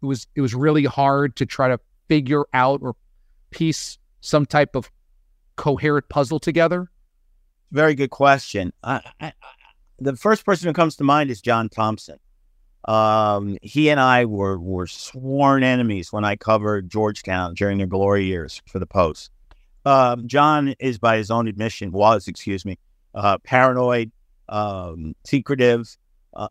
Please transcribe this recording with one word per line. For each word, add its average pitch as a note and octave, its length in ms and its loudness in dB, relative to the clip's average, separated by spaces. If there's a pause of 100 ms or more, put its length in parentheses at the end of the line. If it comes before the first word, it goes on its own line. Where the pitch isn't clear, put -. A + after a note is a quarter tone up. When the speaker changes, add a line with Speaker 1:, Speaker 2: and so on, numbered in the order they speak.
Speaker 1:
was, C3+ 340 -6
it D3+ 60 -2
was A#2+ 120 -2
really D3+ 300 2
hard C#3 540 0
to B2+ 80 -2
try B2+ 240 0
to B2 100 0 (300)
figure D3 340 2 (100)
out C3 300 2
or B2 140 -8 (520)
piece - 480 -4 (220)
some D3 260 0
type D3 300 0
of - 160 -8 (640)
coherent C#3+ 540 -2
puzzle D3 280 0
together? E3+ 540 0 (800)
Speaker 2:
Very D3+ 240 4
good C3 140 -2
question. C3+ 640 0 (100)
I, B2 160 -6 (220)
I, D#3+ 60 -12
I, C#3+ 60 -14 (640)
the C3 180 -4
first G#3+ 280 0
person F3 220 0
who D#3+ 60 -2
comes D#3+ 240 0
to C#3+ 80 -2
mind C#3+ 260 2
is A2 80 -8
John A2+ 300 0
Thompson. G#2+ 500 -6 (680)
Um, G#2+ 720 2
he D3 280 2
and D3 120 4
I B2 240 4
were, G2 340 -2
were F2+ 260 -6
sworn C3+ 760 0
enemies A#2+ 480 0
when G#2+ 140 -2
I G#2 100 0
covered G#2 560 0
Georgetown F#2+ 640 -2
during G2+ 240 -2
their F#2+ 100 -2
glory G2 380 0
years F2 420 -6
for - 120 -8
the F#2 60 -6
Post. - 460 -2 (540)
Um, B2 420 2
John C#3+ 520 2
is, A#2+ 200 -4
by A2+ 160 2
his G#2+ 160 -4
own A#2 160 0
admission, G#2+ 460 -6
was, G#2 340 4
excuse F#2+ 380 -8
me, F#2 120 -8 (380)
uh, G2+ 240 0
paranoid, B2 720 0 (380)
um, F2+ 720 -8
secretive. B2 720 0 (380)
Uh, - 180 -10